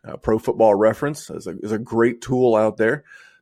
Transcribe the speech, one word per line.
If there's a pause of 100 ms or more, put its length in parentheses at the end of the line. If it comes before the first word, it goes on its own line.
Uh,
Pro
Football
Reference
is
a,
is
a
great
tool
out
there. (360)